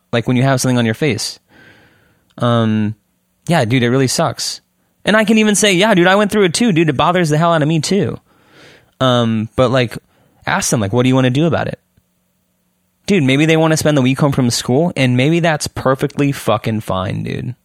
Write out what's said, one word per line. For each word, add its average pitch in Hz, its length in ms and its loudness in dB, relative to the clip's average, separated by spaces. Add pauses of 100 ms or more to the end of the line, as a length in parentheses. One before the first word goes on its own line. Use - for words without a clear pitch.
(120)
like, 120 140 -2
when 127 100 0
you 123 60 2
have 135 180 2
something 127 180 0
on 117 60 2
your 110 100 0
face. - 440 -4 (1000)
Um, 110 580 0 (500)
yeah, 156 180 2
dude, 120 200 0
it 120 60 0
really 131 180 2
sucks." - 540 -4 (420)
And 202 120 0
I 220 80 2
can 220 140 2
even 214 160 2
say, 208 200 2
"Yeah, 202 200 2
dude, 175 140 4
I 190 80 4
went 208 160 0
through 208 140 2
it 156 80 -2
too, 233 180 0
dude. 160 160 2
It 135 80 -2
bothers 170 320 0
the 151 100 0
hell 170 140 2
out 160 100 0
of 143 60 0
me 165 120 0
too." 180 380 -2 (840)
Um, 117 540 0
but, 127 160 2
like, 123 260 0 (480)
ask - 260 -2
them, 135 100 -2
like, 98 120 -2
"What 123 120 2
do 127 40 2
you 127 60 2
wanna 131 160 2
do 143 160 0
about 117 220 -2
it?" - 100 -10 (1300)
Dude, 196 160 2
maybe 135 240 2
they 160 100 2
wanna 160 200 2
spend 151 200 0
the 135 60 2
week 131 160 0
home 143 140 2
from 127 180 0
school, 143 460 -2
and 127 200 0
maybe 151 220 2
that's 160 300 -2
perfectly 139 640 -2
fucking 110 480 -2
fine, 98 420 -6
dude. 123 320 -8 (100)